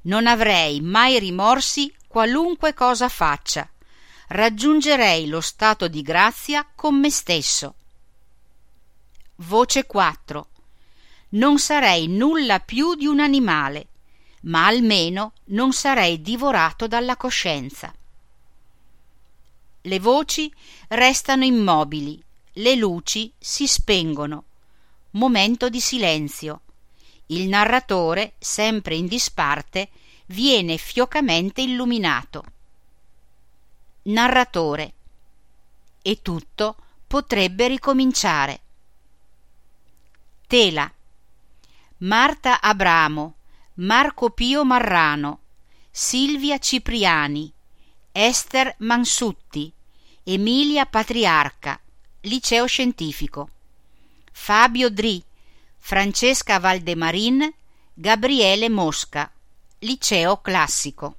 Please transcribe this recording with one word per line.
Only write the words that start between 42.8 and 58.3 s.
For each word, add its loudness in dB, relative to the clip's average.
Marco 0
Pio 0
Marrano, 0
Silvia -2
Cipriani, -2
Esther 0
Mansutti, -4
Emilia 0
Patriarca, 0
Liceo 0
Scientifico. -4
Fabio 2
Dri, -2
Francesca 0
Valdemarin, 0
Gabriele 2